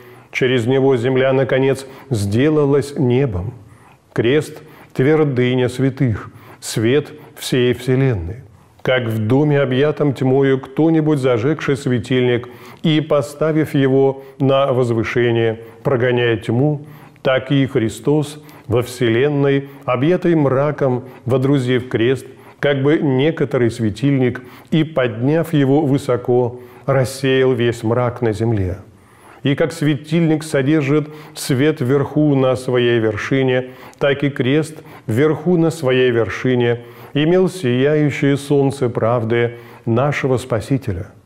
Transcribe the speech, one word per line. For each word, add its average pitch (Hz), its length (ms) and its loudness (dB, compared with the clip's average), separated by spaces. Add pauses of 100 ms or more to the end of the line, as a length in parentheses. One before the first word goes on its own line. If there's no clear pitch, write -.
(300)
Через 127 360 0
него 135 300 2
земля, 131 360 2
наконец, 135 540 0 (240)
сделалась 139 880 2
небом. 123 580 0 (580)
Крест — 135 500 -2 (300)
твердыня 127 760 2
святых, 131 600 -2 (300)
свет 127 520 0 (240)
всей 123 360 0
вселенной. 123 640 -2 (460)
Как 127 260 0
в 113 100 -2
доме, 143 420 2
объятом 143 540 0
тьмою, 135 440 2
кто-нибудь, 156 600 0
зажегший 131 580 0
светильник 123 720 0 (340)
и 156 200 2
поставив 156 720 0
его 135 480 2 (160)
на 135 340 2
возвышение, 117 880 0 (220)
прогоняет 120 640 0
тьму, 143 400 -2 (340)
так 131 320 0
и 139 140 2
Христос 139 760 -2 (260)
во 113 120 2
вселенной, 139 880 0 (160)
объятой 165 500 0
мраком, 135 680 0 (220)
водрузив 127 640 0
крест, 123 360 0 (320)
как 143 240 0
бы 147 180 2
некоторый 139 680 0
светильник, 123 680 0 (300)
и, 156 120 2
подняв 143 680 -2
его 143 300 4
высоко, 123 800 0 (260)
рассеял 131 680 2
весь 117 300 0
мрак 120 400 -2
на 113 100 0
земле. 104 460 -2 (640)
И 139 120 0
как 160 180 -2
светильник 156 720 0
содержит 147 640 0 (260)
свет 151 460 0
вверху 139 540 2
на 131 220 2
своей 123 420 2
вершине, 127 720 0 (280)
так 143 240 0
и 147 80 0
крест 143 520 -2 (240)
вверху 156 500 0
на 165 140 2
своей 127 400 0
вершине 120 680 0 (340)
имел 175 340 2
сияющее 143 880 0
солнце 139 540 0
правды 117 680 0 (300)
нашего 131 500 0
Спасителя. 104 720 -4 (200)